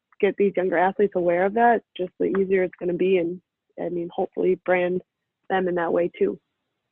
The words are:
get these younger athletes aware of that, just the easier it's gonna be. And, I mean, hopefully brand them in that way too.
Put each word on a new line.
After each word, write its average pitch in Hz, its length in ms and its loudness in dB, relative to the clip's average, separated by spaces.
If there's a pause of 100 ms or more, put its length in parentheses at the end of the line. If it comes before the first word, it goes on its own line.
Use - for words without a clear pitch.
(200)
get 190 180 0
these 202 180 2
younger 185 220 -2
athletes 190 380 2
aware 175 300 2
of 202 100 -2
that, 233 280 4 (140)
just 180 220 -6
the 180 60 0 (140)
easier 190 240 0
it's 180 120 -6
gonna 180 180 -4
be. 185 240 2
And, 175 240 -2 (380)
I 170 100 -6
mean, 175 240 -6
hopefully 185 420 0 (100)
brand 180 360 0 (480)
them 190 180 0
in 175 80 -2
that 170 180 -2
way 175 240 0
too. 196 220 -2 (520)